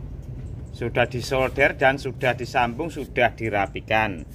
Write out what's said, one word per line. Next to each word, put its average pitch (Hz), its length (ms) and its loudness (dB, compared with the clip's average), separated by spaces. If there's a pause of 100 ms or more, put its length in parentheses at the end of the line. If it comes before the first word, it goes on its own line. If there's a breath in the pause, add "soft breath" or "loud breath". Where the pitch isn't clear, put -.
(720)
Sudah 120 320 2
disolder 131 720 2
dan 139 240 4
sudah 127 320 0
disambung, 123 560 -2
sudah 127 480 2
dirapikan 101 960 0